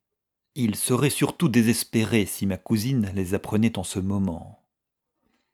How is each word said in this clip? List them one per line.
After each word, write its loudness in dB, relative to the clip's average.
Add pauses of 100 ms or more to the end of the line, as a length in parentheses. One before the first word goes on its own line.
(560)
Il 0
serait 0
surtout 0
désespéré 2
si -6
ma 0
cousine 0
les -2
apprenait 0
en -4
ce -6
moment. » « -4 (880)